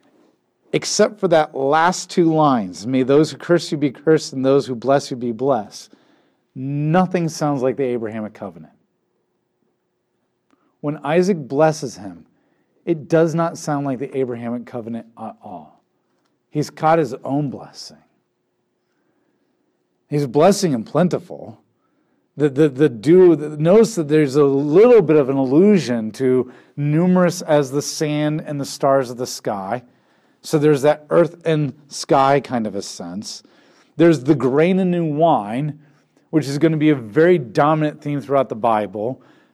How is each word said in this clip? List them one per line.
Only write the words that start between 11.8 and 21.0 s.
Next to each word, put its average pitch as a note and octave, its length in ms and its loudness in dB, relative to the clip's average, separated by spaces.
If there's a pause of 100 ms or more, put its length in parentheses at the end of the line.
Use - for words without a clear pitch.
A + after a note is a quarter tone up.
him, F2+ 300 -18 (580)
it D#3+ 240 -6
does D#3+ 260 2
not E3 220 -4
sound C#3+ 300 -6
like C3 120 -6
the C3+ 180 -10
Abrahamic A#2+ 500 -6
covenant A#2 400 -12 (120)
at A2 240 -14
all. - 400 -20 (680)
He's D3+ 200 -6
got D#3+ 280 0
his C3 160 -2 (100)
own C#3 240 -4
blessing. - 540 -18 (2000)
He's D3 180 -2
blessing E3+ 460 2
him A2 120 -4
plentiful. A#2 720 -4 (800)